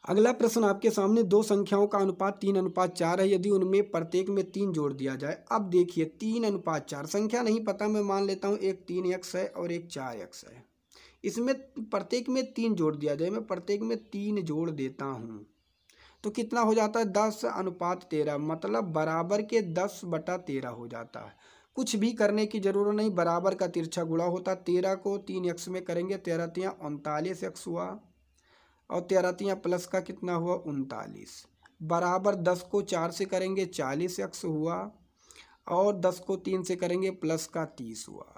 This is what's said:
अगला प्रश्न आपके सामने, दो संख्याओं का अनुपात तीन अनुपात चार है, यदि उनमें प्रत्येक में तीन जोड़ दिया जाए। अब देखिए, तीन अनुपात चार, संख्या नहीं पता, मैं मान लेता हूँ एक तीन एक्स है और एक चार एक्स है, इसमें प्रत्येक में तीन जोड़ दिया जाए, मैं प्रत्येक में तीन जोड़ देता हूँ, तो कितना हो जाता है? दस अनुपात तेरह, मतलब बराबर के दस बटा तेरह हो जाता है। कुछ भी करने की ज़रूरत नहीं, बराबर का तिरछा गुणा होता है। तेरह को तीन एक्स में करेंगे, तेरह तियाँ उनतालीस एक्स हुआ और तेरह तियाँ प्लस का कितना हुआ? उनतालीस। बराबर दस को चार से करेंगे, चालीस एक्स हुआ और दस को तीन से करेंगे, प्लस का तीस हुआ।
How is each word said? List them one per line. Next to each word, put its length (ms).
अगला 280
प्रश्न 320
आपके 260
सामने, 340
दो 180
संख्याओं 440
का 120
अनुपात 420
तीन 160
अनुपात 380
चार 260
है, 100
यदि 200
उनमें 400
प्रत्येक 380
में 180
तीन 260
जोड़ 200
दिया 240
जाए। 220
अब 180
देखिए, 340
तीन 400
अनुपात 420
चार, 220
संख्या 340
नहीं 220
पता, 240
मैं 140
मान 220
लेता 240
हूँ 100
एक 300
तीन 180
एक्स 300
है 120
और 240
एक 160
चार 280
एक्स 300
है, 160
इसमें 300
प्रत्येक 480
में 240
तीन 220
जोड़ 220
दिया 180
जाए, 160
मैं 160
प्रत्येक 360
में 220
तीन 380
जोड़ 280
देता 360
हूँ, 380
तो 60
कितना 300
हो 140
जाता 260
है? 120
दस 340
अनुपात 640
तेरह, 300
मतलब 520
बराबर 520
के 160
दस 320
बटा 320
तेरह 320
हो 180
जाता 320
है। 160
कुछ 200
भी 180
करने 320
की 140
ज़रूरत 360
नहीं, 160
बराबर 420
का 140
तिरछा 360
गुणा 220
होता 240
है। 80
तेरह 380
को 240
तीन 260
एक्स 220
में 160
करेंगे, 340
तेरह 300
तियाँ 340
उनतालीस 640
एक्स 220
हुआ 200
और 120
तेरह 300
तियाँ 240
प्लस 300
का 160
कितना 320
हुआ? 220
उनतालीस। 880
बराबर 540
दस 260
को 220
चार 260
से 140
करेंगे, 420
चालीस 540
एक्स 240
हुआ 340
और 300
दस 220
को 180
तीन 240
से 140
करेंगे, 360
प्लस 360
का 160
तीस 340
हुआ। 180